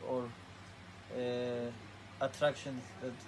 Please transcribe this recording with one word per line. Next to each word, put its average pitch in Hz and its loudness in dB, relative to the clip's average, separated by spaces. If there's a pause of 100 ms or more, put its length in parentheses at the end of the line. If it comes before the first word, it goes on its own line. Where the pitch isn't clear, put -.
or, 127 4 (920)
uh, 123 2 (500)
attractions 135 4 (180)
that 123 -2 (140)